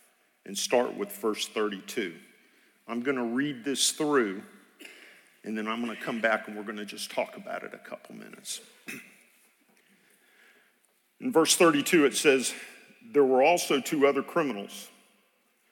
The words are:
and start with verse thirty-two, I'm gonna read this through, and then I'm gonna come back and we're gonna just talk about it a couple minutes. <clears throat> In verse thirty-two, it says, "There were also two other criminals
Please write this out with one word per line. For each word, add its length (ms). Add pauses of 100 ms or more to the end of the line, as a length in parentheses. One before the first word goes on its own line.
(440)
and 140
start 360
with 160
verse 380
thirty-two, 720 (640)
I'm 140
gonna 240
read 400
this 280
through, 500 (1000)
and 140
then 100
I'm 140
gonna 160
come 240
back 280
and 80
we're 80
gonna 200
just 260
talk 260
about 260
it 100
a 60
couple 360
minutes. 460 (260)
<clears throat> 40 (2250)
In 120
verse 240
thirty-two, 480
it 100
says, 400 (480)
"There 220
were 180
also 380
two 260
other 160
criminals 680 (800)